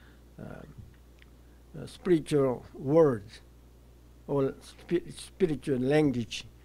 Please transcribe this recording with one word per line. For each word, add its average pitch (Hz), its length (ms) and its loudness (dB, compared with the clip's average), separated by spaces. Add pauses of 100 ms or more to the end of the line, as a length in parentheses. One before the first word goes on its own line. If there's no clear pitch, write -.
(380)
어, - 220 -14 (1160)
어, 147 100 -14
spiritual 139 760 0 (180)
word 139 460 4 (1000)
or 139 360 0
spi-, - 460 -4
spiritual 143 760 -2
language 135 640 2 (160)